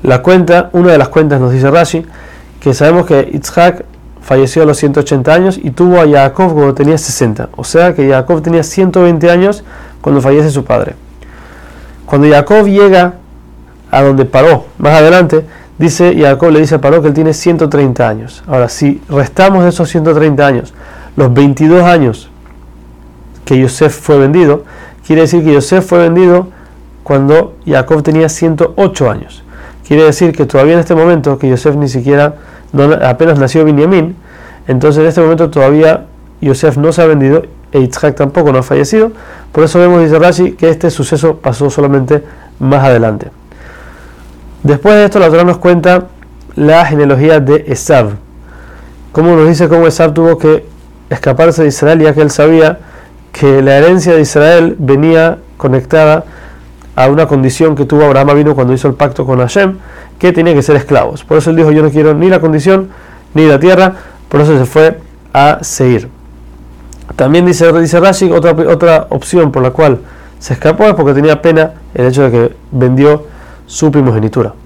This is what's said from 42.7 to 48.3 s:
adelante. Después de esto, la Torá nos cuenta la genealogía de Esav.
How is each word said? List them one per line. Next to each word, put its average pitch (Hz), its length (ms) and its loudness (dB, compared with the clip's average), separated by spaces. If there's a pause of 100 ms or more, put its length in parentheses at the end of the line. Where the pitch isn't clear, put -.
adelante. 113 480 0 (1300)
Después 147 320 0
de 208 100 4
esto, 202 140 0
la 175 100 4
Torá 165 160 2
nos 180 140 0
cuenta 180 480 0 (500)
la 156 300 2
genealogía 147 540 0
de 147 280 0
Esav. 123 440 -2 (1000)